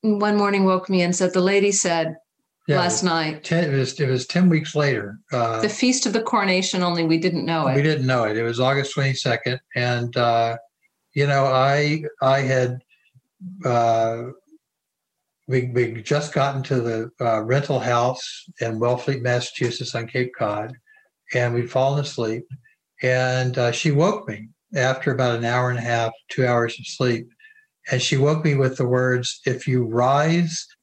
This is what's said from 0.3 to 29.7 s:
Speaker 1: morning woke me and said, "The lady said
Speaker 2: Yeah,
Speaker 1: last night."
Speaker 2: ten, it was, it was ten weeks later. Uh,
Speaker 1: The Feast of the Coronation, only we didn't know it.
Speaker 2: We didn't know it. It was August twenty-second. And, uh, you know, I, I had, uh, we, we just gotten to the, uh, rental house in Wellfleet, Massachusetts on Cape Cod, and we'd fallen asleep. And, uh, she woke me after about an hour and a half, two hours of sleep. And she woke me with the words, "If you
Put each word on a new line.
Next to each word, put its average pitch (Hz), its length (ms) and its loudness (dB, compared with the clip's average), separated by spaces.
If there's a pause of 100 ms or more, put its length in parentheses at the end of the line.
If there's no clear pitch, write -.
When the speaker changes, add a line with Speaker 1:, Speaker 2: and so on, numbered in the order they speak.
Speaker 1:
morning 196 280 2
woke 185 260 2
me 185 120 2
and 175 120 2
said, 180 180 0
"The 190 80 2
lady 196 320 4
said 165 440 -2 (500)
Speaker 2:
Yeah, 143 140 2
Speaker 1:
last 175 220 0
night." 160 420 -2
Speaker 2:
ten, 165 280 0
it 139 40 0
was, 131 240 -2
it 139 80 0
was 127 180 -2
ten 180 220 4
weeks 156 260 0
later. 117 440 -2 (140)
Uh, 117 280 -2
Speaker 1:
The 214 80 0
Feast 254 380 0
of 208 60 -2
the 220 100 0
Coronation, 190 600 0
only 170 220 0
we 160 140 2
didn't 170 260 -2
know 160 240 0
it. 131 80 2
Speaker 2:
We 143 60 2
didn't 147 240 0
know 123 180 2
it. 107 120 0
It 113 60 0
was 117 180 -2
August 139 340 0
twenty-second. 127 680 -2 (140)
And, 120 420 -2
uh, 117 400 2 (580)
you 143 120 2
know, 139 200 2
I, 143 560 2 (180)
I 135 200 4
had, 127 380 0 (840)
uh, 117 600 2 (1200)
we, 127 240 0
we 117 300 -2
just 147 320 -2
gotten 135 300 0
to 131 160 0
the, 117 300 -4 (100)
uh, 113 220 0
rental 131 360 0
house 123 680 -2 (160)
in 113 180 -4
Wellfleet, 120 440 0
Massachusetts 120 720 -2
on 117 140 -6
Cape 127 300 -2
Cod, 107 360 -4 (580)
and 120 220 0
we'd 120 160 -2
fallen 135 300 2
asleep. 120 440 -4 (580)
And, 127 540 0
uh, 120 160 0
she 151 200 0
woke 180 360 2
me 107 200 -12 (260)
after 131 360 0
about 123 280 0
an 117 80 -4
hour 123 240 0
and 123 80 -2
a 117 40 -6
half, 117 300 -2 (160)
two 127 180 0
hours 117 320 0
of - 80 -16
sleep. 120 420 -2 (640)
And 127 120 0
she - 140 0
woke 156 280 2
me 147 120 2
with 131 200 0
the 127 100 0
words, 127 600 0
"If 123 220 -2
you 127 160 2